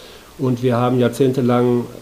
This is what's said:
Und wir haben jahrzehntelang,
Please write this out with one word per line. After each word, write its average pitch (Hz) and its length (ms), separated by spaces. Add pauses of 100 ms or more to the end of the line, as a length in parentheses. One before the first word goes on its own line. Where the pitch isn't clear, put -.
(400)
Und 127 240
wir 123 120
haben 127 240
jahrzehntelang, 123 840 (160)